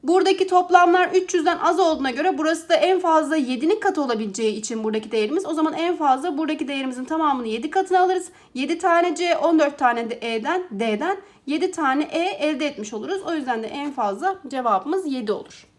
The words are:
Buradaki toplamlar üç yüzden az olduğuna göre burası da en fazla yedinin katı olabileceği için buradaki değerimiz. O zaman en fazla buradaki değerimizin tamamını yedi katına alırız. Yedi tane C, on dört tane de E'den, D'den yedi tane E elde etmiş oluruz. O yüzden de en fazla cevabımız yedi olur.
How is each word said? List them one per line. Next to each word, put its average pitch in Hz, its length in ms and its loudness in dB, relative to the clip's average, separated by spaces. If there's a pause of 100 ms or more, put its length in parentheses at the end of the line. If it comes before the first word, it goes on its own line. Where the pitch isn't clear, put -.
Buradaki 370 440 4
toplamlar 359 640 6
üç 370 200 2
yüzden 339 240 2
az 330 220 0
olduğuna 269 320 2
göre 285 260 0
burası 320 320 -2
da 339 60 4
en 359 240 4
fazla 320 360 2
yedinin 302 440 0
katı - 220 0
olabileceği 220 540 -2
için 220 280 -6
buradaki 214 280 -4
değerimiz. 233 340 0
O - 80 -4
zaman 311 200 0
en 330 220 -2
fazla 285 420 0
buradaki 302 300 -4
değerimizin 262 380 -6
tamamını 285 420 0
yedi 226 220 -6
katına 370 300 2
alırız. 370 300 0 (240)
Yedi 285 240 -4
tane 339 380 2
C, 349 220 0
on 320 220 4
dört 285 180 2
tane 233 320 0
de 226 120 -8
E'den, 233 500 -2
D'den 226 460 -2 (280)
yedi 311 260 -2
tane 294 320 0
E 294 160 -4
elde 302 480 -2
etmiş 214 260 -8
oluruz. 277 340 -6
O 339 60 -4
yüzden 247 300 -4
de 226 40 -8
en 285 240 -8
fazla 247 440 -2 (120)
cevabımız 262 600 -2
yedi 247 240 -4
olur. - 360 -8 (120)